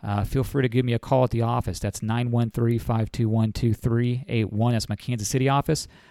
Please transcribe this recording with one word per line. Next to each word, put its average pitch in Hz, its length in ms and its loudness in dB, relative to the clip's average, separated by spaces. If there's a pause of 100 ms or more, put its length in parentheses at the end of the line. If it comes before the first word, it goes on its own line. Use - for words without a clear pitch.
Uh, 104 200 0
feel 135 200 0
free 135 180 -2
to 127 80 4
give 123 160 2
me 120 80 0
a 117 60 0
call 131 240 2
at 120 80 2
the 113 100 0
office. 117 380 -2
That's - 240 -4
nine 117 260 -2
one 117 220 2
three, 117 260 0
five 113 340 -2
two 117 160 0
one, 110 240 2
two 113 220 0
three 123 540 0
eight 110 260 -2
one. 117 200 2
That's 110 160 -2
my 104 60 -2
Kansas 110 320 -4
City 131 220 0
office. 143 380 0 (240)